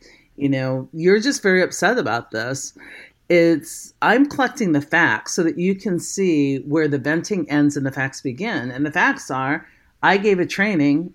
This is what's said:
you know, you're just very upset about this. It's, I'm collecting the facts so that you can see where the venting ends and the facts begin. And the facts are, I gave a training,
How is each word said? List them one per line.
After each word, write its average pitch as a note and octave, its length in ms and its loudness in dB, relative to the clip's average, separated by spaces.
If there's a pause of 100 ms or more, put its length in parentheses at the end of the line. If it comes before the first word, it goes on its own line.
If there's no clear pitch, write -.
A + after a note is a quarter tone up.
(360)
you C#3+ 120 -2
know, C3 440 -2
you're F3 260 4
just B3+ 240 -2
very F#3 200 4
upset G3 360 0
about A#2 320 -4
this. A#2+ 440 -6 (540)
It's, E3+ 640 2 (100)
I'm A#3 240 4
collecting B3 440 -2
the C#3+ 120 2
facts D3+ 520 0
so F#3+ 80 0
that E3 160 -2
you F#3 160 0
can F#3+ 240 -2
see D3 600 0
where D3+ 280 0
the C#3+ 120 0
venting D#3+ 520 -2
ends D3 260 2
and C#3 80 -2
the C3+ 60 -2
facts C3+ 300 -6
begin. C3+ 500 -6
And C3 160 -4
the D3 60 -6
facts A#3+ 380 0
are, C3+ 360 -4 (340)
I E3+ 160 4
gave G3 220 2
a F3 80 0
training, E3 680 0